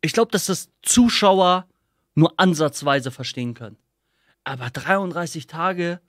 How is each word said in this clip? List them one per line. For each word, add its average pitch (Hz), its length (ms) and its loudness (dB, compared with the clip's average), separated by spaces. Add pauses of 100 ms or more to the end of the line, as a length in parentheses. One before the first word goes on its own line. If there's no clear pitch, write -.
Ich - 140 -4
glaub, 226 180 2
dass 190 140 -2
das - 240 -6 (100)
Zuschauer 190 880 4 (460)
nur 160 240 2
ansatzweise 143 720 0
verstehen 120 440 -10
können. 110 220 -18 (680)
Aber 123 260 -10
dreiunddreißig 170 760 -4
Tage 175 600 -4